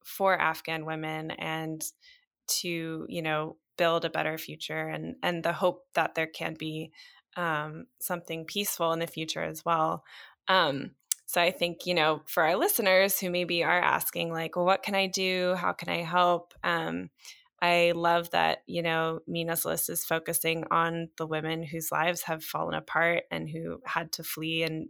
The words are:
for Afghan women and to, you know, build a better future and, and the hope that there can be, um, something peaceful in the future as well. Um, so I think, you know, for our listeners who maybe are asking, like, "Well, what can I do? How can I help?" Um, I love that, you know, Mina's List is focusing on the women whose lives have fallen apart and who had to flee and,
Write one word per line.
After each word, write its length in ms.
for 360
Afghan 460
women 460
and 540
to, 640
you 140
know, 340
build 280
a 60
better 280
future 500
and, 340
and 200
the 100
hope 420
that 200
there 120
can 280
be, 360
um, 500
something 460
peaceful 460
in 60
the 80
future 360
as 220
well. 400
Um, 440
so 140
I 100
think, 360
you 80
know, 320
for 180
our 120
listeners 640
who 120
maybe 340
are 160
asking, 520
like, 240
"Well, 100
what 160
can 120
I 120
do? 500
How 160
can 160
I 140
help?" 600
Um, 480
I 340
love 340
that, 360
you 160
know, 440
Mina's 380
List 240
is 160
focusing 640
on 460
the 100
women 360
whose 280
lives 340
have 200
fallen 300
apart 560
and 180
who 380
had 260
to 100
flee 420
and, 260